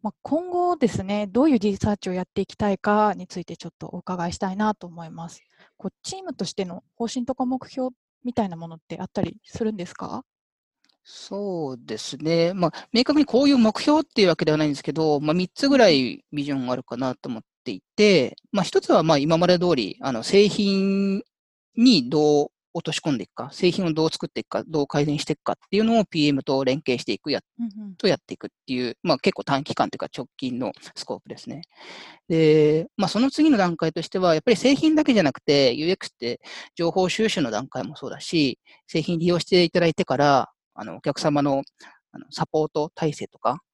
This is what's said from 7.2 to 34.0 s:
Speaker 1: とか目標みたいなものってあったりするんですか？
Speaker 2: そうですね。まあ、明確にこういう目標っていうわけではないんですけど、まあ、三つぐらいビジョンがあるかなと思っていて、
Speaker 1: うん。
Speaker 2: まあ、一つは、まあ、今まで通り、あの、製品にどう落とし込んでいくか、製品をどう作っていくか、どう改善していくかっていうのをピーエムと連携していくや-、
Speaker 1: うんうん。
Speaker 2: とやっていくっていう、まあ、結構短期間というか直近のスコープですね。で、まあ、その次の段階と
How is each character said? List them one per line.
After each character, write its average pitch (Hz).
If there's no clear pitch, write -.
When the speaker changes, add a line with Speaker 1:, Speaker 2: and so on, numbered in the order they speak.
Speaker 1:
と 262
か 262
目 254
標 254
み 247
た 226
い 190
な 165
も 165
の 165
っ 160
て 165
あ 185
っ -
た 202
り 170
す -
る 220
ん 208
で 175
す -
か？ -
Speaker 2:
そ 185
う 120
で 110
す -
ね。 165
ま 180
あ、 -
明 233
確 302
に 285
こ 254
う 285
い 285
う 262
目 220
標 302
っ -
て -
い 190
う -
わ 165
け -
で 156
は 151
な 156
い -
ん 147
で 139
す -
け 156
ど、 151
ま 151
あ、 -
三 180
つ 277
ぐ 269
ら 220
い 127
ビ 143
ジ 143
ョ 139
ン 123
が 123
あ -
る 127
か 120
な 127
と -
思 113
っ -
て 123
い 90
て、 185
Speaker 1:
う 208
ん。 -
Speaker 2:
ま 190
あ、 -
一 -
つ -
は、 190
ま 160
あ、 -
今 160
ま 175
で 180
通 180
り、 104
あ 131
の、 117
製 202
品 196
に 214
ど 151
う -
落 170
と 160
し -
込 151
ん 117
で 92
い -
く -
か、 123
製 180
品 190
を 160
ど 160
う 160
作 -
っ -
て 113
い -
く -
か、 -
ど 160
う -
改 147
善 151
し -
て -
い -
く -
か -
っ -
て 196
い -
う 220
の 226
を 196
ピ 151
ー -
エ 143
ム 135
と 135
連 131
携 120
し -
て 117
い 98
く 151
や-、 113
Speaker 1:
う 233
ん 214
う -
ん。 175
Speaker 2:
と -
や 151
っ -
て -
い -
く -
っ -
て 131
い 123
う、 -
ま 170
あ、 131
結 -
構 -
短 139
期 -
間 104
と -
い -
う -
か -
直 127
近 123
の 117
ス -
コ 107
ー -
プ -
で 110
す -
ね。 139
で、 156
ま -
あ、 -
そ 208
の 269
次 311
の 254
段 175
階 160
と 170